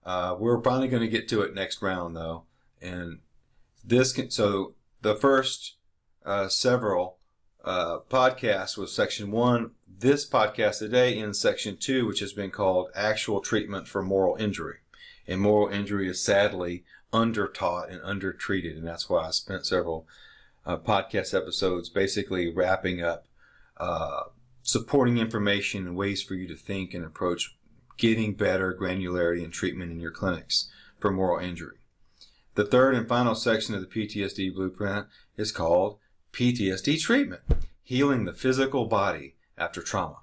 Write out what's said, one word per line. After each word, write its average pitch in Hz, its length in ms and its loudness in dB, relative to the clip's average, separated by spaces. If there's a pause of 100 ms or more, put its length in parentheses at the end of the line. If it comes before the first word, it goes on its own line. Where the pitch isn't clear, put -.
Uh, 90 360 -2
we're 117 220 2
finally 131 260 2
gonna 117 200 0
get 120 200 -2
to 110 140 2
it 95 120 -2
next 95 280 -6
round, 90 340 -4
though. 82 300 -8 (360)
And 87 380 -10 (640)
this 123 300 4
can, 120 180 -6
so 101 420 0 (280)
the 107 140 2
first, - 600 2 (500)
uh, 98 220 0
several, 101 720 2 (440)
uh, 85 360 -2 (100)
podcasts 127 680 2
was 95 160 -8
section 101 380 -2
one. 120 400 2 (160)
This 120 400 2
podcast 110 520 2
today 117 380 2
in 107 160 -4
section 101 440 0
two, 131 300 0
which 98 120 -4
has 98 140 -8
been 98 180 -6
called 92 440 0
Actual 107 460 0
Treatment 98 460 -4
for 98 140 -4
Moral 95 340 2
Injury. 90 440 -4 (480)
And 92 120 -4
moral 104 340 4
injury 101 360 -2
is 90 120 -6
sadly 98 640 2 (300)
undertaught 98 800 0
and 90 120 -14
undertreated. 95 720 -4
And 80 100 -10
that's 85 220 -8
why 80 200 0
I 80 40 -6
spent - 340 -4
several, 85 420 -2 (580)
uh, 85 120 -2
podcast 98 560 0
episodes 90 560 0
basically 95 640 0
wrapping 90 500 0
up, 85 260 -4 (500)
uh, 80 480 -4 (360)
supporting 120 580 2
information 101 680 -2
and 87 80 -6
ways 98 280 -2
for 95 120 -8
you 92 120 -6
to 78 80 -12
think 95 380 -8
and 87 120 -8
approach - 500 -4 (420)
getting 110 360 2
better 92 400 0
granularity 90 680 -2
and 82 120 -10
treatment 90 360 -4
in 82 120 -10
your 82 100 -8
clinics - 580 -2 (300)
for 101 100 2
moral 92 300 0
injury. 85 380 -10 (800)
The - 100 2
third 131 280 6
and 113 140 0
final 120 280 2
section 110 380 0
of 101 60 -2
the 92 80 -10
P 110 180 -4
T 104 160 -6
S 95 120 -4
D 95 160 -4
blueprint 95 580 -4 (300)
is - 160 -4
called 90 440 2 (360)
P 123 180 2
T 107 180 2
S 95 120 -2
D 147 160 2
treatment, - 460 0 (400)
healing 127 420 2
the 87 80 -6
physical 131 520 2
body 98 500 0 (220)
after 85 240 -4
trauma. 85 420 -4